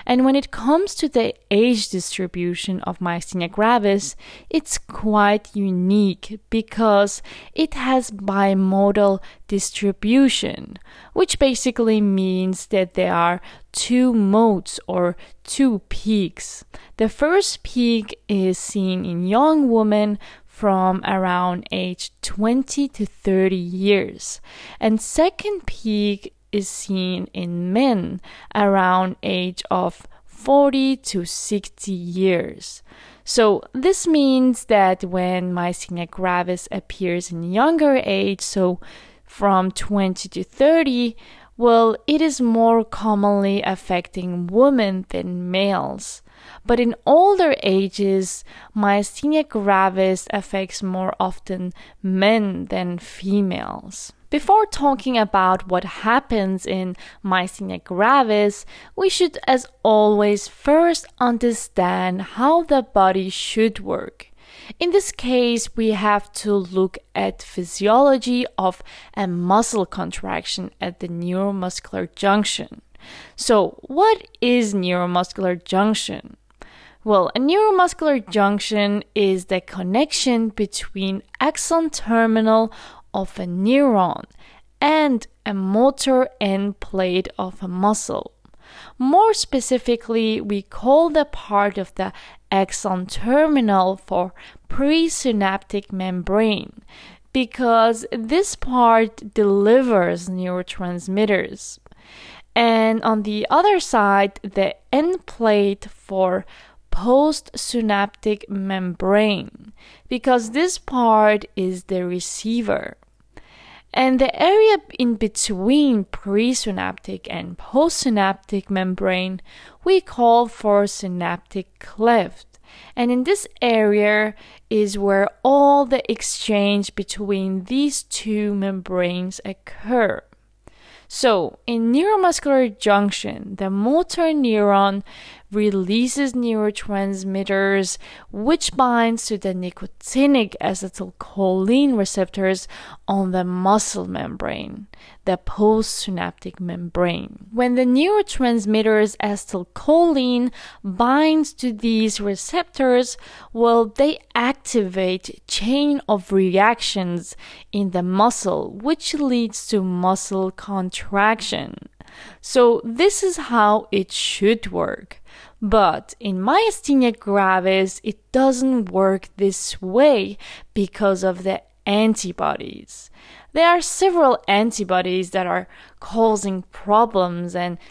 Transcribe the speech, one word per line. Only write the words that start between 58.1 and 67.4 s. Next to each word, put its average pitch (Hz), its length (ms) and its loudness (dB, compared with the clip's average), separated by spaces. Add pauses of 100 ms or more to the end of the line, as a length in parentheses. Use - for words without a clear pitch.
we 381 140 0
should, 359 380 0
as 262 200 2 (160)
always, 208 640 4
first 320 600 2 (120)
understand 190 1040 -2
how 302 420 0
the 277 180 2
body 190 480 2
should 220 500 -2
work. - 500 -10 (480)
In 349 120 -2
this 392 220 2
case, 247 640 -2
we 226 140 0
have 208 440 0
to 208 200 -2
look 185 440 -2 (160)
at 196 280 -4